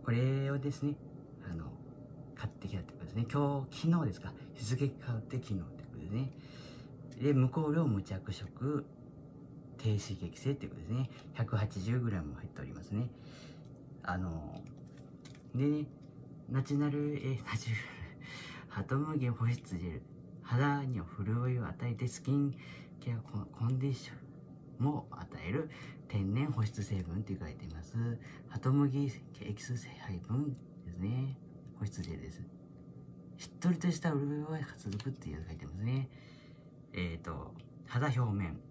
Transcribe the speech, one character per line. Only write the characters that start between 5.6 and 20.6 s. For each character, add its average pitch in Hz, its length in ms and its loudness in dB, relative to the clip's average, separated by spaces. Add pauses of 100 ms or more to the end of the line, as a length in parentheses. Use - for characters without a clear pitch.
こ - 100 -12
と - 60 -8
で 78 80 -6
す 95 40 -4
ね。 127 200 2 (920)
で、 139 120 8
無 127 160 10
香 160 120 4 (120)
料 165 120 8
無 104 160 6
着 95 320 -2
色、 - 520 0 (920)
低 107 200 4
刺 98 180 -2
激 85 240 -6
性 135 120 2
っ 139 40 2
て - 120 -6
こ - 80 -8
と 82 60 -10
で 80 60 -8
す - 40 -8
ね。 127 180 2 (240)
百 - 240 2
八 104 240 2
十 117 180 4
グ 117 100 4
ラ 92 120 2
ム 71 140 -4
入 - 100 -8
っ - 20 -6
て - 140 -8
お 67 40 -4
り 65 80 -8
ま - 100 -8
す - 80 -6
ね。 113 180 2 (960)
あ 90 140 0
の、 80 440 -2 (920)
で 131 140 6
ね、 151 180 4 (640)
ナ 131 140 4
チ 143 120 2
ュ 143 60 6
ラ 147 80 6
ル、 147 260 2
え、 131 300 0
ナ 113 120 0
チ - 120 0
ュ - 20 4
ラ 110 60 4
ル、 - 260 -6 (640)
ハ - 160 -2
ト 131 140 2
ム 151 200 2
ギ 127 120 4
保 117 180 4
湿 120 300 0
ジ 87 80 -2
ェ 82 80 -2
ル。 - 80 -4 (400)
肌 143 420 4